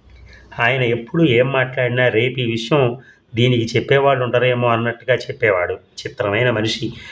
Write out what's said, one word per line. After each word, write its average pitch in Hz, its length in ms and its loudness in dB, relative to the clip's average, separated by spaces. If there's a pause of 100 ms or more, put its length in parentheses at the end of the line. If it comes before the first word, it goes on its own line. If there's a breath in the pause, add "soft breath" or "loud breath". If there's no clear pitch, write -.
(600 loud breath)
ఆయన 127 220 0
ఎప్పుడు 120 420 0
ఏం 127 280 4
మాట్లాడినా 127 560 0
రేపు 120 320 0
ఈ 117 120 -2
విషయం 120 460 0 (380 loud breath)
దీనికి 120 300 2
చెప్పేవాళ్ళు 139 580 2
ఉండరేమో 123 440 0
అన్నట్టుగా 117 480 0
చెప్పేవాడు. 95 580 0
చిత్రమైన 107 760 -4
మనిషి. 113 420 -2 (200 loud breath)